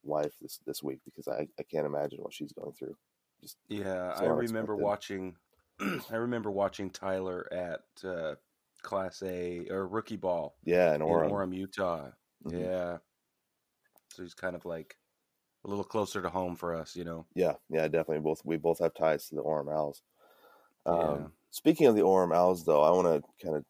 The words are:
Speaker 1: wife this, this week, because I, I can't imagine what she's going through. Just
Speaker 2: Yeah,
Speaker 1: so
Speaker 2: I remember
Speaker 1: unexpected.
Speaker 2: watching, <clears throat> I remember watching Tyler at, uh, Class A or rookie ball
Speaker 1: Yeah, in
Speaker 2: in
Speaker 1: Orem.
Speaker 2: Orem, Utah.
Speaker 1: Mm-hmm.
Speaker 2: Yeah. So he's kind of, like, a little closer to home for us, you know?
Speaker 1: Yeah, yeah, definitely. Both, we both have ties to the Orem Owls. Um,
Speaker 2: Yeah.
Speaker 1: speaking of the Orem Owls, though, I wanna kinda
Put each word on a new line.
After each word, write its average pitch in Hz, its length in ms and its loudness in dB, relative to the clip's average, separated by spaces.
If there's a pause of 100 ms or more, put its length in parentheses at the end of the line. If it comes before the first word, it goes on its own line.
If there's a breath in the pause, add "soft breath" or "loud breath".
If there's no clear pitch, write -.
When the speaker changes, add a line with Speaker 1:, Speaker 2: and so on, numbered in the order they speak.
Speaker 1:
wife 76 400 -2
this, - 240 -14
this 69 160 -8
week, 69 240 -6
because - 220 -14
I, 69 200 -4 (120)
I 73 100 -8
can't 76 160 -2
imagine 73 380 -4
what - 100 -10
she's - 180 -12
going 73 220 -12
through. - 240 -12 (420)
Just - 180 -20 (100)
Speaker 2:
Yeah, 95 480 -6
Speaker 1:
so - 100 -2
Speaker 2:
I - 40 4
remember 113 440 -2
Speaker 1:
unexpected. 101 100 -2
Speaker 2:
watching, 98 520 -4 (440)
<clears throat> 180 320 -4
I 113 40 -6
remember 117 340 -2
watching 98 400 -2
Tyler 95 640 -4
at, 87 300 -6 (200)
uh, 85 300 -6 (480)
Class 95 400 -4
A 87 480 -6
or 95 180 -4
rookie 107 300 -6
ball 87 460 -2
Speaker 1:
Yeah, 85 320 6
in 76 80 0
Speaker 2:
in 80 40 2
Speaker 1:
Orem. 82 220 4
Speaker 2:
Orem, 95 260 -2
Utah. 90 520 -4 (360)
Speaker 1:
Mm-hmm. 85 140 -6
Speaker 2:
Yeah. 90 400 -2 (1120)
So - 140 -14
he's 87 100 -14
kind 90 220 -6
of, 82 100 -12
like, 82 320 -8 (680)
a - 40 -10
little 101 160 -2
closer 101 400 -2
to 87 60 -2
home 90 260 -2
for 85 180 -4
us, 82 220 -8
you 87 80 -8
know? 82 320 -10
Speaker 1:
Yeah, 85 180 4 (160)
yeah, 80 180 2
definitely. 78 340 0
Both, 78 220 0
we 80 140 0
both 82 220 2
have 82 160 2
ties 78 340 2
to 76 60 -10
the 69 80 -4
Orem 76 280 -2
Owls. 76 300 -2 (840 soft breath)
Um, 85 120 2
Speaker 2:
Yeah. 76 300 0 (240)
Speaker 1:
speaking 160 360 6
of 113 80 8
the 104 60 6
Orem 90 320 6
Owls, 90 300 6
though, 78 180 6
I 78 80 8
wanna 87 320 6 (160)
kinda 78 320 -4